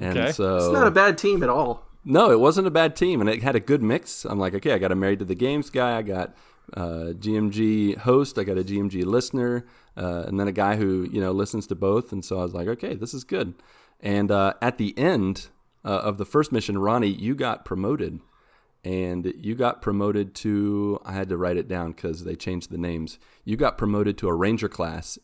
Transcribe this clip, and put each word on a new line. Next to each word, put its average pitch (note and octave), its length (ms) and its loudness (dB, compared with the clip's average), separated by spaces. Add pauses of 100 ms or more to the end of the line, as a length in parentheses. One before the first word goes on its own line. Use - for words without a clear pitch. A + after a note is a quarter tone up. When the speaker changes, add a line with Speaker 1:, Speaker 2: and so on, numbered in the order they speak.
Speaker 1:
And F#2 180 0
Speaker 2:
Okay. C3+ 140 0
Speaker 1:
so F#2+ 240 0
Speaker 3:
It's F2 160 4
not B3+ 140 6
a G3 40 4
bad F#3+ 280 4
team G3 240 2
at B2+ 60 2
all. B2 380 -2 (180)
Speaker 1:
No, E3+ 280 6
it A2+ 80 8
wasn't E3 260 6
a F3 40 0
bad D#3 260 2
team, F3 240 2
and G#2 100 4
it A2 120 -2
had C3 140 2
a A2 40 2
good C#3 220 2
mix. B2 420 -2
I'm G2+ 140 -4
like, F#2 160 0
"Okay, B2 180 0
I G2+ 60 2
got F#2 140 0
a F#2 40 2
Married G2 240 2
to G2+ 40 -4
the F#2 120 -4
Games C#3+ 340 -2
guy, B2 260 0
I A2 60 -4
got, F#2+ 320 -6 (400)
uh, E2+ 380 -6
G G#2 240 -2
M G#2+ 140 2
G G#2+ 440 2
host, C3+ 440 4
I G2 60 0
got F#2 140 0
a F#2 60 0
G G2+ 140 -4
M G2+ 100 0
G F#2 160 -2
listener, A#2+ 600 0 (320)
uh, F2+ 300 -4
and G2 140 -2
then G2+ 80 2
a G2 40 0
guy G2+ 240 2
who, F#2+ 340 0
you G2+ 100 -2
know, F#2 120 0
listens G2+ 360 -2
to G2 60 -4
both." G2+ 380 0
And F#2+ 120 -6
so F#2+ 160 -4
I - 20 -2
was F2+ 120 -4
like, F2 140 -6
"Okay, B2 260 -6
this A#2+ 200 -8
is B2+ 100 -12
good." G2+ 300 -4 (460)
And, G2+ 320 0
uh, G2 280 4
at A#2+ 180 0
the G2+ 200 -2
end, B2 500 0 (360)
uh, - 40 -6 (140)
of G2+ 160 -2
the G2+ 60 -6
first D3+ 260 2
mission, G#2+ 280 -2
Ronnie, G#2+ 300 2
you G#2 280 -2
got B2+ 280 -4
promoted. F#2+ 540 -4 (680)
And F2+ 540 -2
you G#2 160 -6
got B2 260 0
promoted G2+ 560 0
to, G2+ 680 0
I - 80 -10
had F#2+ 160 -4
to F#2 80 -2
write F2+ 200 -2
it F2 120 -2
down E2+ 240 -4
'cause E2+ 320 -8
they E2+ 100 -8
changed F2+ 360 -8
the D#2+ 80 -8
names. E2 420 -6 (240)
You A2 120 -4
got C3+ 220 0
promoted G#2 400 0
to G2 100 -2
a E2+ 60 2
ranger G#2+ 340 2
class, E2 560 -8